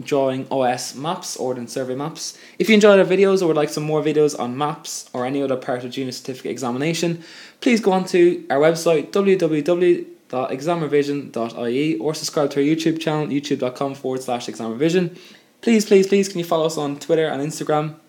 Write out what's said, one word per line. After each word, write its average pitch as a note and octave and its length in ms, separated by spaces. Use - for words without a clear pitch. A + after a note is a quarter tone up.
drawing C3+ 480
O C3+ 100
S B2+ 340
maps, D3+ 440
Ordnance B2 340
Survey B2+ 220
maps. D3 420
If - 100
you A3 60
enjoyed G#3 240
our F#3 80
videos F#3+ 340
or F3+ 60
would D#3 100
like D3+ 140
some D3+ 120
more D3+ 200
videos D3+ 360
on B2 200
maps - 560
or B2 100
any C#3 180
other C3 140
part B2+ 260
of B2 80
junior B2+ 220
certificate - 380
examination, D3+ 760
please A#3+ 180
go G3 120
on F#3 160
to F3 420
our C3+ 80
website, E3 520
w G3 280
w D#3 240
w F3 440
dot B2+ 200
exam D#3+ 300
revision C#3+ 500
dot A#2 280
I A#2+ 100
E, D3+ 300
or D3+ 160
subscribe D3 380
to C#3+ 80
our C#3+ 60
YouTube D#3+ 320
channel, D3+ 280
youtube C#3 320
dot B2+ 180
com C#3 180
forward C3 280
slash A#2+ 260
exam A#2+ 220
revision. E3 480
Please, A3 240
please, G3 220
please, G3 240
can F3+ 80
you E3+ 60
follow D#3+ 200
us E3 140
on C#3+ 200
Twitter D#3+ 300
and C3+ 140
Instagram? D3+ 540